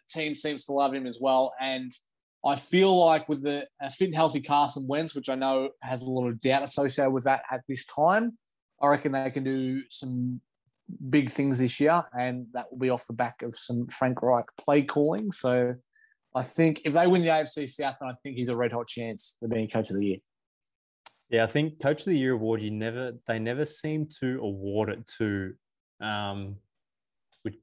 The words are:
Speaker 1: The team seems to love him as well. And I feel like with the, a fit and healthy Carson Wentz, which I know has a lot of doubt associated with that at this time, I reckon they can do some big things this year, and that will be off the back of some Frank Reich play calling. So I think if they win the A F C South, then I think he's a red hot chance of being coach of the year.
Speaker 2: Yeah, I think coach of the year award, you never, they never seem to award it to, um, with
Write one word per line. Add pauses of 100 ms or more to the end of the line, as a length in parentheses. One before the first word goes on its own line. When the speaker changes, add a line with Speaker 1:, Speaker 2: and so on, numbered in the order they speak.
Speaker 1:
The
team
seems
to
love
him
as
well.
And (540)
I
feel
like
with
the, (140)
a
fit
and
healthy
Carson
Wentz,
which
I
know (100)
has
a
lot
of
doubt
associated
with
that
at
this
time, (440)
I
reckon
they
can
do
some (720)
big
things
this
year, (140)
and
that
will
be
off
the
back
of
some
Frank
Reich (140)
play
calling.
So (600)
I
think
if
they
win
the
A
F
C
South,
then
I (100)
think
he's
a
red
hot
chance
of
being
coach
of
the
year. (1120)
Speaker 2:
Yeah,
I
think
coach
of
the
year
award,
you
never, (140)
they
never
seem (120)
to
award
it (140)
to, (480)
um, (880)
with